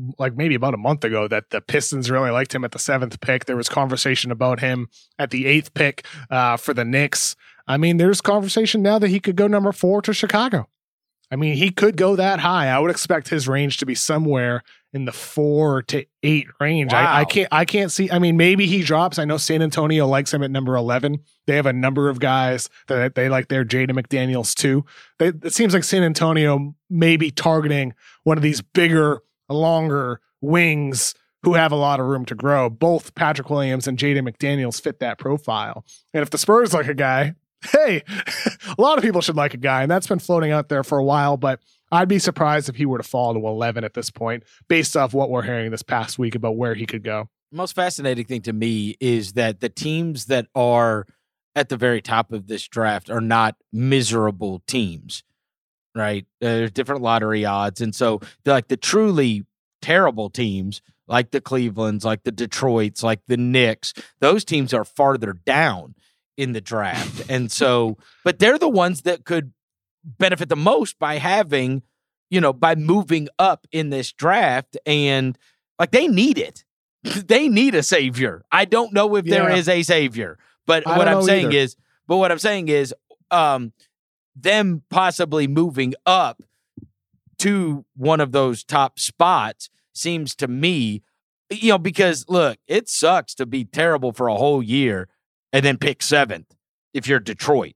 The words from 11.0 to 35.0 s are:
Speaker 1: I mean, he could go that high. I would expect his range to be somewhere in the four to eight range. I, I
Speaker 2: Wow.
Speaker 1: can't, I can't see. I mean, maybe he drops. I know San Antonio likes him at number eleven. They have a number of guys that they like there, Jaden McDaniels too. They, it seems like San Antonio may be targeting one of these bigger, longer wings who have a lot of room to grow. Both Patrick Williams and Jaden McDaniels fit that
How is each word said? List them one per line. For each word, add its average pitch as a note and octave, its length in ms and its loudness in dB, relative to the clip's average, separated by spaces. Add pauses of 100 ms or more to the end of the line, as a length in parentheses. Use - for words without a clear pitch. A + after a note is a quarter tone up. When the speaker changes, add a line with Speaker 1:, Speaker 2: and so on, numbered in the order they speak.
Speaker 1:
I C3+ 80 -6
mean, D3+ 180 0
he F#3 140 2
could G3+ 260 2
go F#3 220 2
that F#3+ 240 0
high. F3 260 2
I C3 120 2
would E3+ 120 2
expect E3 380 -2
his D3 180 -2
range C3+ 300 0
to C#3 80 -6
be B2+ 100 -4
somewhere C3 680 0 (280)
in C#3 140 -6
the A#2 80 -6
four D3 720 0
to - 220 -6 (160)
eight D3+ 260 0 (120)
range. C#3+ 320 0
I, A#2+ 80 2
I D#3 200 2
Speaker 2:
Wow. D3+ 40 0
Speaker 1:
can't, F#3+ 300 0
I D#3+ 100 2
can't G3 260 -2
see. F#3+ 220 -2
I F3 80 2
mean, E3+ 160 4
maybe F#3 300 4
he F#3 180 0
drops. E3 340 0
I D#3+ 60 -2
know D3+ 140 -2
San D#3+ 240 -2
Antonio D#3 440 2
likes C3+ 280 0
him C#3+ 100 -2
at C3+ 80 -4
number C3 240 -2
eleven. B2 440 -2 (280)
They C#3+ 80 2
have D3 100 2
a C3+ 60 2
number C3+ 380 0
of B2+ 100 -4
guys C3 500 0 (200)
that C3 260 -2
they B2+ 140 0
like C3 180 0
there, C3 160 0
Jaden B2+ 280 -2
McDaniels B2+ 640 -2
too. C#3 300 0 (360)
They, E3 80 4
it D#3+ 260 -4
seems G#3+ 200 4
like F#3 120 2
San F#3+ 180 2
Antonio D3+ 720 2 (140)
may E3 260 4
be D#3 160 0
targeting D3 640 0 (320)
one D#3+ 100 4
of D3+ 80 0
these C#3+ 180 0
bigger, D#3+ 600 2 (260)
longer D3+ 720 -2 (220)
wings D3 760 0 (280)
who F3 100 4
have D#3+ 180 4
a D3+ 60 0
lot C#3+ 240 0
of B2+ 60 -2
room C3 180 -2
to A#2+ 100 -10
grow. C3 340 0
Both D#3+ 460 0
Patrick D3+ 340 -2
Williams C3+ 380 -2
and B2+ 100 -4
Jaden C#3 320 0
McDaniels C3+ 520 -4
fit - 180 -6
that A#2 180 -6